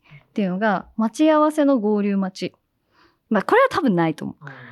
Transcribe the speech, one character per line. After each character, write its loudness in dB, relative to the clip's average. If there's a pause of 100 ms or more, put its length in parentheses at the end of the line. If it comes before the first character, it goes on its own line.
(300)
っ -20
て -4
い -2
う -2
の -6
が、 -2
待 -4
ち 2
合 4
わ 2
せ 0
の 2
合 0
流 -2
待 -6
ち。 -20 (760)
ま 0
あ、 -4
こ 0
れ 6
は 4
多 -6
分 2
な 2
い -4
と -12
思 -12
う。 -20 (260)